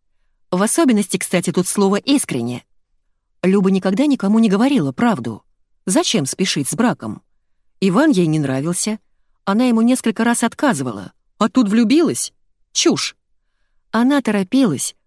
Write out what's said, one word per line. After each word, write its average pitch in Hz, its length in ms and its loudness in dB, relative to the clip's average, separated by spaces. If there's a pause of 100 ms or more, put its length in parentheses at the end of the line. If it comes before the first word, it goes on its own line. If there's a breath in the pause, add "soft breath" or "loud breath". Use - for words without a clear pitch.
(520)
В 180 100 0
особенности, 220 560 0
кстати, - 340 -2
тут 180 160 -2
слово 196 280 0
«искренне». 127 680 -4 (800)
Люба 190 280 2
никогда 196 340 0
никому 220 340 0
не 226 100 4
говорила 202 420 2
правду. 123 520 -2 (420)
Зачем 202 400 0
спешить 165 420 -4
с - 60 -6
браком? 151 480 -4 (580)
Иван 208 320 2
ей 180 160 2
не 156 120 0
нравился. 151 600 -4 (460)
Она 214 200 2
ему 226 160 2
несколько 233 420 0
раз 233 200 0
отказывала. 135 680 -2 (240)
А 220 100 2
тут 226 220 2
влюбилась? 233 640 2 (400)
Чушь! - 420 0 (760)
Она 262 300 2
торопилась, 202 720 -2 (120)